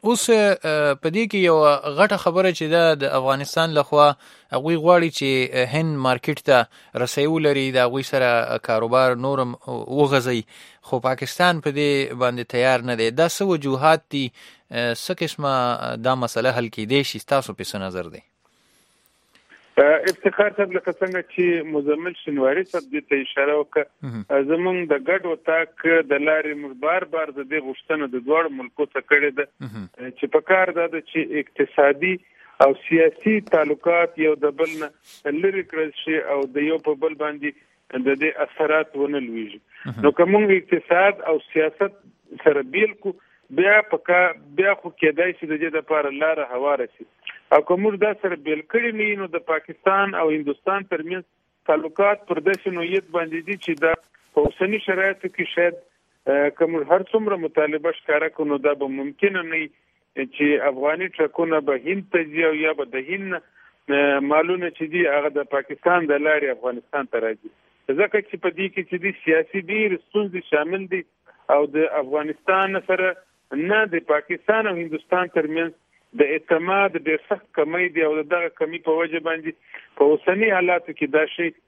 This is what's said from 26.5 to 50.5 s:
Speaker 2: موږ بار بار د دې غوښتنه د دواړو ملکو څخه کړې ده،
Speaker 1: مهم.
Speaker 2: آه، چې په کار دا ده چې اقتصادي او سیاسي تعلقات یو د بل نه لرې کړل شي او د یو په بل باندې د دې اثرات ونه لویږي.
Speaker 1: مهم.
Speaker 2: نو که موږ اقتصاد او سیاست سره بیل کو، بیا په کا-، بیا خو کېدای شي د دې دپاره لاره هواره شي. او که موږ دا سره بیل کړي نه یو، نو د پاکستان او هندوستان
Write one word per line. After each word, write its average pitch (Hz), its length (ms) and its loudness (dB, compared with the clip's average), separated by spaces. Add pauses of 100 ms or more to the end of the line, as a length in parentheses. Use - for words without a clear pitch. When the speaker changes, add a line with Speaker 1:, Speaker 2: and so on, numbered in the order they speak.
Speaker 2:
موږ 139 140 -12 (100)
بار 180 200 0 (100)
بار 156 240 -4
د - 20 -8 (100)
دې 156 160 -2
غوښتنه 147 460 -4
د 123 140 -4
دواړو 160 320 2
ملکو 127 260 -4
څخه 139 260 -8
کړې 147 280 2
ده، 143 80 -2 (180)
Speaker 1:
مهم. 107 240 -12 (100)
Speaker 2:
آه، 123 200 -12
چې - 60 -6 (100)
په 156 60 6 (100)
کار 185 280 4
دا 170 140 0
ده 160 80 -6
چې 160 200 -6 (200)
اقتصادي 143 760 2 (520)
او 139 40 6 (140)
سیاسي 165 560 2
تعلقات 170 840 0
یو 151 80 4 (100)
د 147 160 0
بل 160 100 0 (120)
نه 147 80 -8 (360)
لرې 180 440 -2
کړل 160 200 -4 (120)
شي 160 140 -2 (180)
او 143 40 0 (160)
د - 20 -2 (140)
یو 160 80 0
په 151 240 -2
بل 156 200 -2
باندې 147 280 -6 (560)
د - 20 2 (140)
دې 156 80 0 (140)
اثرات 151 520 -2
ونه 143 300 -2
لویږي. 110 340 -10 (260)
Speaker 1:
مهم. 110 160 -10
Speaker 2:
نو 143 100 6
که 175 120 4
موږ 202 260 4
اقتصاد 185 640 2 (180)
او 160 40 2 (160)
سیاست 160 400 0 (520)
سره 143 180 4
بیل 185 300 0 (100)
کو، 190 120 -6 (360)
بیا 196 260 4 (140)
په 165 60 -2 (100)
کا-، 175 280 4 (260)
بیا 196 140 4
خو 190 140 -12 (140)
کېدای 160 280 2 (100)
شي 170 60 -12
د 151 160 -4
دې 165 160 -4
دپاره 151 320 -2 (120)
لاره 156 220 0 (100)
هواره 131 400 -2
شي. - 120 -20 (460)
او 147 100 6
که 175 120 2
موږ 202 280 0
دا 208 100 2 (100)
سره 180 140 -2 (100)
بیل 156 140 -2 (120)
کړي 233 260 0
نه 214 100 -2
یو، 208 140 -2
نو 190 100 -6
د 165 160 -6
پاکستان 190 720 -2
او 170 100 2
هندوستان 156 640 -4